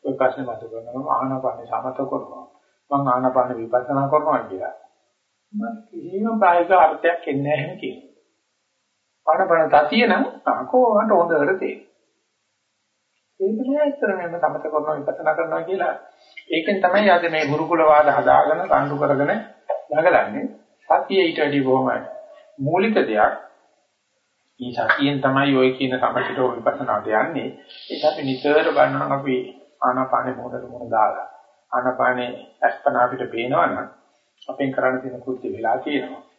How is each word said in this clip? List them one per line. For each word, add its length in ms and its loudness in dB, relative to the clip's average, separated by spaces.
ඔය 100 -4
ප්‍රශ්නේ 320 -2
මතු 200 -10
කරනවා, 460 -10
"ආනාපානේ 540 -4
සමත 360 -8
කරනවා. 420 -8
මං 180 0
ආනාපාන 460 0
විපස්සනා 540 -2
කරනවා" 340 0
කියලා. 320 -10
මම 200 -6
කිසිම 500 -8
ප්‍රායෝගික 420 4
අර්ථයක් 480 2
එන්නේ 180 -2
නැහැ 160 0
එහෙම 160 -6
කියනවා. 380 -12
ආනාපාන 520 2
සතිය 260 4
නම් 200 2
අකෝ 420 2
මට 180 2
හොඳට 240 4
තේරෙනවා. 380 -8
ඒක 160 0
නෑ 220 -2
ඇත්තටම 340 0
මම 240 -6
සමත 280 -2
කරනවා 320 -2
විපස්සනා 380 -2
කරනවා 280 -4
කියලා. 320 -4
ඒකෙන් 340 -2
තමයි 320 4
අද 160 4
මේ 180 0
ගුරුකුල 380 0
වාද 260 8
හදාගෙන 540 4
රණ්ඩු 340 0
කරගෙන 360 0
දඟලන්නේ. 600 2
සතිය 320 2
ඊට 180 0
වැඩි 220 0
බොහොම 280 2
මූලික 420 0
දෙයක්. 380 2
මේ 140 -10
සතියෙන් 440 0
තමයි 380 2
ඔය 160 4
කියන 200 -2
සමතට 460 -2
විපස්සනාට 560 -2
යන්නේ. 400 -2
ඒක 180 -8
අපි 180 0
නිතර 340 0
බලනවා 460 2
අපි 240 -2
ආනාපානේ 560 0
මොහොතට 320 -12
මොහොත 240 -12
දාලා. 380 0
ආනාපානේ 580 -2
අස්පනා 440 0
අපිට 240 -2
පේනවනම් 500 -2
අපෙන් 300 -6
කරන්න 280 -2
තියෙන 200 -12
කෘත්‍ය 280 -8
වෙලා 300 -2
තියෙනවා. 440 -6